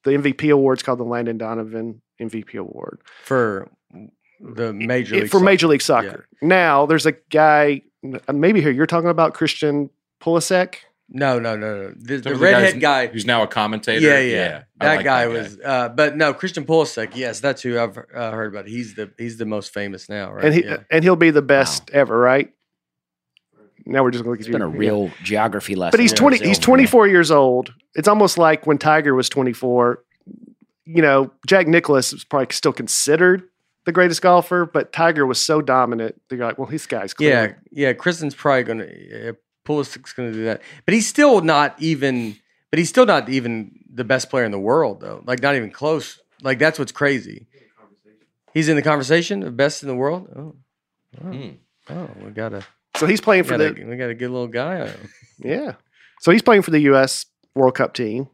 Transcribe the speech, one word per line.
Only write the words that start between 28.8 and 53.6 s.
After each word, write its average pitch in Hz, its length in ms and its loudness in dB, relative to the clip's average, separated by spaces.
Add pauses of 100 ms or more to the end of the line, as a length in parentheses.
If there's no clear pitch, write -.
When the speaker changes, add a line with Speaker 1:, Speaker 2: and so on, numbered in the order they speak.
Speaker 1:
was 127 120 0
twenty-four. 123 760 0 (840)
You 165 160 0
know, 135 300 4 (160)
Jack 190 200 4
Nicklaus 151 460 2
was 95 100 -16
probably 139 300 -2
still 143 200 -2
considered 165 720 0 (420)
the 175 60 -4
greatest 175 300 2
golfer, 175 440 4
but 160 280 -4
Tiger 156 320 0
was 127 160 -2
so 156 200 0
dominant. 120 580 -2 (100)
They're 131 100 -10
like, 113 200 -6
"Well, 131 80 -10
this 147 180 -10
guy's 101 280 -8
clear." 123 440 2 (140)
Speaker 2:
Yeah, 143 160 -2
yeah. 123 60 0
Kristen's 165 420 -6
probably 135 280 0
gonna, 110 240 -8 (220)
yeah, 110 220 -14 (340)
Pulisic's 143 480 -8
gonna 120 180 -10
do 110 140 -8
that, 110 160 -6 (240)
but - 80 0
he's 226 140 0
still 277 340 4
not 147 380 2
even. 131 560 -2 (360)
But - 80 -2
he's 170 100 0
still 254 160 6
not 147 240 2
even 117 420 -4 (220)
the 120 120 -8
best 127 240 -2
player 127 160 -2
in 104 60 -4
the 101 80 -8
world, 113 420 -2
though. - 260 -14
Like, 123 140 -4
not 143 140 0
even 110 160 -6
close. - 500 -6 (200)
Like, 131 160 -2
that's 156 220 2
what's 135 140 -8
crazy. 127 540 -4 (1080)
He's 156 160 0
in 156 80 2
the 143 40 0
conversation 156 600 -2
of 127 140 -12
best 143 260 -2
in 139 60 -10
the 131 60 -6
world. 151 380 -4
Oh, 147 220 -18 (680)
oh, 160 60 -16
Speaker 3:
Hmm. 131 220 -14 (400)
Speaker 2:
oh, 160 200 -12 (140)
we 104 80 -18
gotta. 104 320 -10 (320)
Speaker 1:
So 151 120 -2
he's 170 120 0
playing 190 240 4
Speaker 2:
We - 60 -12
Speaker 1:
for 123 80 -2
Speaker 2:
gotta, 151 160 0